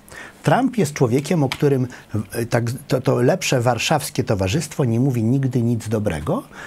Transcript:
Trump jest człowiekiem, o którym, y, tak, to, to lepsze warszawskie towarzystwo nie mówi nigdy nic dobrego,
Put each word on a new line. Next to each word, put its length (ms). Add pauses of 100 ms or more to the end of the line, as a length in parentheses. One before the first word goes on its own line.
(440)
Trump 340
jest 160
człowiekiem, 500
o 60
którym, 380 (480)
y, 100
tak, 180 (240)
to, 140
to 200
lepsze 400
warszawskie 640
towarzystwo 600
nie 140
mówi 240
nigdy 380
nic 260
dobrego, 560 (240)